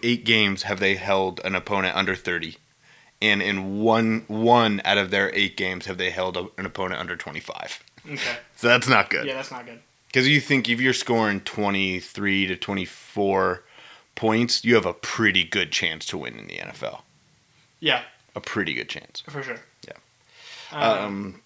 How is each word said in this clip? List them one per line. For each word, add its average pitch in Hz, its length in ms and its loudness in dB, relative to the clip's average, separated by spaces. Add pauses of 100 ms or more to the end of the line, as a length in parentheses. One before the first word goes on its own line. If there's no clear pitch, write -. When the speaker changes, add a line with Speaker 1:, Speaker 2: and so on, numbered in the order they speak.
Speaker 1:
eight 120 220 0
games 107 400 4
have 98 160 -4
they 98 160 4
held 95 480 0
an 95 100 -2
opponent 95 420 -2
under 95 200 0
thirty. 82 400 -6 (680)
And 104 180 4
in 98 380 -2
one, 110 480 2
one 110 580 4
out 101 140 4
of 95 140 0
their 98 200 2
eight 98 240 0
games 92 300 -4
have 95 100 -8
they 92 140 -2
held 92 260 -2
a, 90 120 -6 (100)
an 95 80 -6
opponent 92 340 -6
under 92 140 -8
twenty-five. - 640 -10 (260)
Speaker 2:
Okay. 131 320 -6 (200)
Speaker 1:
So 120 100 -2
that's 120 220 6
not 107 220 6
good. 69 180 -2
Speaker 2:
Yeah, 131 60 -4
that's 131 180 -10
not 123 120 -14
good. 117 140 -18 (340)
Speaker 1:
'Cause 131 140 4
you 147 140 6
think 127 280 2
if 120 120 0
you're 127 120 2
scoring 113 500 0
twenty-three 98 1040 0
to 90 80 -2
twenty-four 95 1040 -2 (540)
points, 113 480 2
you 117 100 6
have 98 120 6
a 87 60 -2
pretty 98 520 2
good 85 260 -2
chance 80 360 -2
to 90 120 -6
win 62 180 -8
in 50 120 -14
the 50 100 -12
N 50 120 -10
F - 120 -12
L. - 220 -10 (720)
Speaker 2:
Yeah. 135 240 0 (320)
Speaker 1:
A - 60 -8
pretty 82 340 -2
good 58 140 -6
chance. - 400 -12
Speaker 2:
For 143 120 -12
sure. 123 200 -12 (260)
Speaker 1:
Yeah. - 60 -18 (840)
Speaker 2:
Um, 113 300 2
Speaker 1:
Um, 101 400 -8